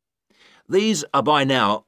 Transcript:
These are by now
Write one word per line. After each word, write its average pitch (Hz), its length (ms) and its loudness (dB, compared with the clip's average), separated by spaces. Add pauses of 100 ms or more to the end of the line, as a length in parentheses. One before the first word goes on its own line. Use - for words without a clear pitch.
(680)
These 196 340 0 (100)
are 139 80 2
by 143 220 0
now 120 440 0